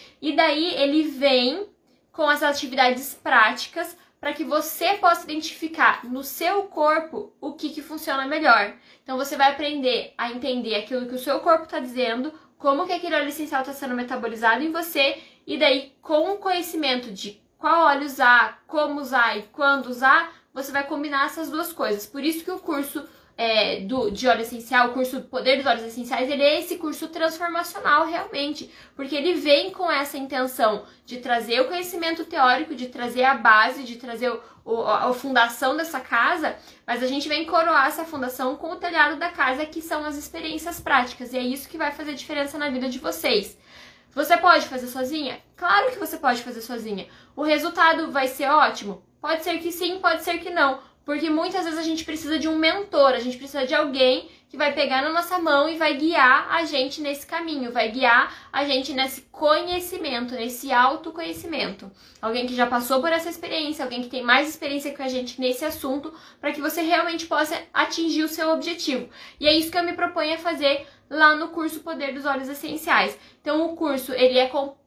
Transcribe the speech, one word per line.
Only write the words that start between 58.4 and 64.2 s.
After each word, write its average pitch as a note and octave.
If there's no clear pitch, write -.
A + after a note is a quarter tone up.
a C#4
gente C#4
nesse C4
conhecimento, D#4
nesse B3
autoconhecimento. D4+
Alguém B3
que B3
já B3
passou B3
por E4
essa E4
experiência, D#4
alguém B3
que B3
tem B3